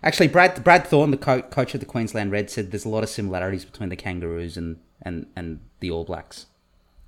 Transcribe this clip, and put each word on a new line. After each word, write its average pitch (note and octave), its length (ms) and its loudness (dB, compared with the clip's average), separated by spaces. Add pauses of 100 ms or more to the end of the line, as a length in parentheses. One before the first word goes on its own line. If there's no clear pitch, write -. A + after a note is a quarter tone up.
Actually, D#3+ 260 4
Brad, F3+ 340 4
Brad F3 240 6
Thorne, D3 260 4
the C3+ 40 2
co-, B2+ 240 2
coach - 320 -4
of A#2+ 80 -6
the - 60 -10
Queensland G#2+ 440 -4
Reds, G2+ 220 -2
said G2 200 -6
there's G#2 120 -8
a A2 60 -6
lot A2 140 -2
of G#2+ 40 -6
similarities F#2 560 -4
between - 240 -10
the F2+ 80 -6
Kangaroos E2+ 600 -8
and, E2 180 -8 (240)
and, E2+ 340 -10
and E2 260 -10 (200)
the F2+ 100 -6
All E2 140 -4
Blacks - 400 -12 (640)